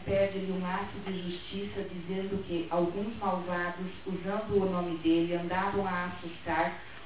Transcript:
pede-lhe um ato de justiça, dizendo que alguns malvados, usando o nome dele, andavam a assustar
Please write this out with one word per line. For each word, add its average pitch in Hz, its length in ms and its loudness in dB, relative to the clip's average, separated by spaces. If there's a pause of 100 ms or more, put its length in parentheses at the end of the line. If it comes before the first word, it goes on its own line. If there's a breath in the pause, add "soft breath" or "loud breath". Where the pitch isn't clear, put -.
pede-lhe 190 460 4
um 185 120 0
ato 196 360 -2
de 185 320 -4
justiça, 196 600 -6
dizendo 190 540 -2
que 165 240 -2
alguns 185 480 2
malvados, 180 720 0 (180)
usando 202 560 2
o 190 80 4
nome 175 300 0
dele, 165 340 4
andavam 185 540 0
a 180 180 0
assustar 170 720 -2 (260 loud breath)